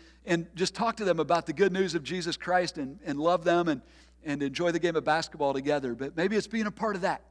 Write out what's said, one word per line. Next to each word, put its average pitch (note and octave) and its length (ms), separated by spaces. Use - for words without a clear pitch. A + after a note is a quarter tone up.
and E3+ 300
just F3 180
talk A3+ 220
to G#3 80
them E3+ 160
about E3 260
the E3 60
good F#3 200
news F#3 220
of E3 80
Jesus E3 340
Christ F3+ 420
and, C3+ 260
and C#3+ 120
love E3 280
them F3 240
and, C#3+ 120
and D3 180
enjoy D#3+ 300
the E3 80
game E3+ 160
of D3 80
basketball D3+ 500
together. C3+ 400
But C3+ 220
maybe G3 180
it's G3+ 140
being A3 180
a G#3 60
part D#4 240
of F3 60
that. E3+ 280